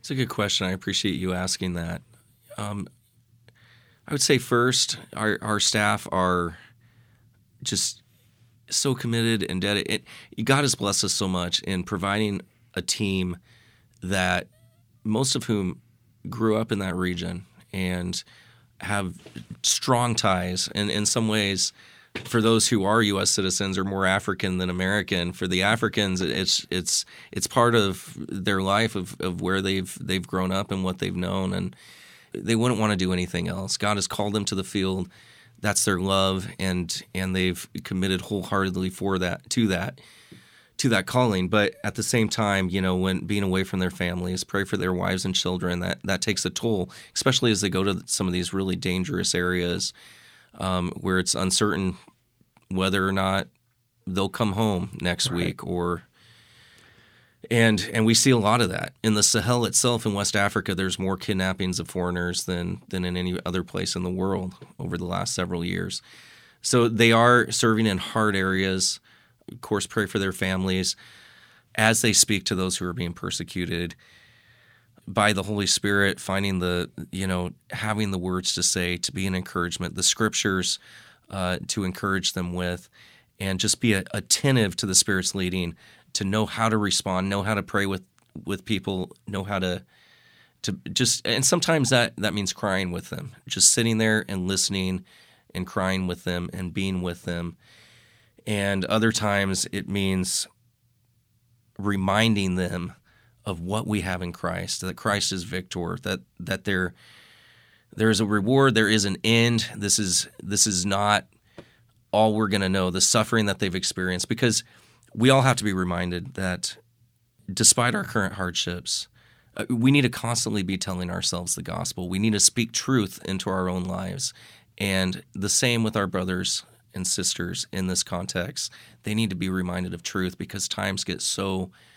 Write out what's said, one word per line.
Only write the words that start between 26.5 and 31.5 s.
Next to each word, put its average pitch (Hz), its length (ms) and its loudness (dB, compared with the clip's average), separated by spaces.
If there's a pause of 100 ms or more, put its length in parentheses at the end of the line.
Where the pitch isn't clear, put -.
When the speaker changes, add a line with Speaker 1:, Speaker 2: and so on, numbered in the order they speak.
Speaker 1:
it's, - 360 -2 (260)
it's - 160 -4
part 120 300 4
of 98 400 0
their 95 460 -2
life 104 340 2
of, 92 240 -8
of 87 200 -4
where 95 220 0
they've, 95 380 -2
they've 92 260 -4
grown 92 240 -2
up 98 220 -2
and 95 100 -2
what 92 160 -4
they've 95 160 -4
known, 92 380 -2